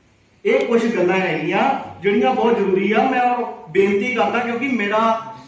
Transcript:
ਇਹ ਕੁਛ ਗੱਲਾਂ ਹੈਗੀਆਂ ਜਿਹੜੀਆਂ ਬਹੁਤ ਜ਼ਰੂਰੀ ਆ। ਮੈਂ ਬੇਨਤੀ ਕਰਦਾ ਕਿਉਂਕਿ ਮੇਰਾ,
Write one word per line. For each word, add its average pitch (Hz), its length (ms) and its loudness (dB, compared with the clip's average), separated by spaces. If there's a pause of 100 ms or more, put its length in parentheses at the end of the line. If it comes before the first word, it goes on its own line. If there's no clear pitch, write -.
(460)
ਇਹ 233 200 2
ਕੁਛ 233 200 0
ਗੱਲਾਂ 185 340 0
ਹੈਗੀਆਂ 180 600 0 (220)
ਜਿਹੜੀਆਂ 247 320 2
ਬਹੁਤ 226 240 2
ਜ਼ਰੂਰੀ 196 340 0
ਆ। 233 120 2
ਮੈਂ 254 180 0 (480)
ਬੇਨਤੀ 208 440 2
ਕਰਦਾ 220 260 0
ਕਿਉਂਕਿ 233 280 -4
ਮੇਰਾ, 226 640 0 (140)